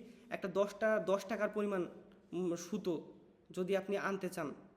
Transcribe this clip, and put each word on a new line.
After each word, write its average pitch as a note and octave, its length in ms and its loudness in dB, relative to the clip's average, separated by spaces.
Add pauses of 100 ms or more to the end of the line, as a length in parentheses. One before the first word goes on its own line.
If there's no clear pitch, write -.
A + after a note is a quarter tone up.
(300)
একটা F3+ 180 -2
দশটা, G3+ 520 4
দশ F#3+ 260 2
টাকার G#3 240 0
পরিমাণ, G#3 380 0 (440)
উম, F3 240 0
সুতো F3 580 -2 (380)
যদি F#3 260 0
আপনি F#3+ 200 0
আনতে F#3 320 0
চান, D#3+ 240 -4 (240)